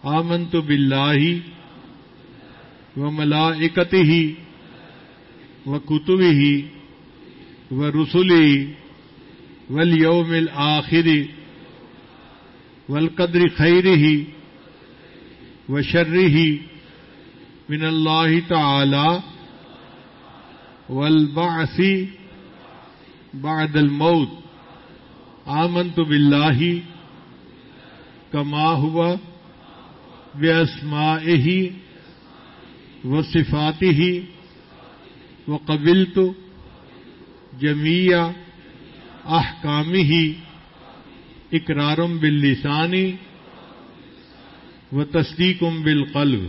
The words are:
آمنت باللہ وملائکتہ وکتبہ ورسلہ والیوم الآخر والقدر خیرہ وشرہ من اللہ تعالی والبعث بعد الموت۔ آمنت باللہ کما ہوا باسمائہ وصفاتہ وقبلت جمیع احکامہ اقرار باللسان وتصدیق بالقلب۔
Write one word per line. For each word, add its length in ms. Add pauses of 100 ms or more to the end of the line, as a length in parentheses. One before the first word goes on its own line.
آمنت 520
باللہ 640 (1800)
وملائکتہ 1120 (1500)
وکتبہ 760 (1300)
ورسلہ 720 (1300)
والیوم 600
الآخر 760 (1800)
والقدر 580 (100)
خیرہ 460 (1700)
وشرہ 640 (1300)
من 160
اللہ 460 (160)
تعالی 600 (1800)
والبعث 920 (1600)
بعد 340
الموت۔ 540 (1160)
آمنت 540
باللہ 600 (1700)
کما 420
ہوا 400 (1200)
باسمائہ 1120 (1600)
وصفاتہ 920 (1500)
وقبلت 680 (1400)
جمیع 580 (1160)
احکامہ 760 (1400)
اقرار 460 (220)
باللسان 760 (2000)
وتصدیق 720 (200)
بالقلب۔ 640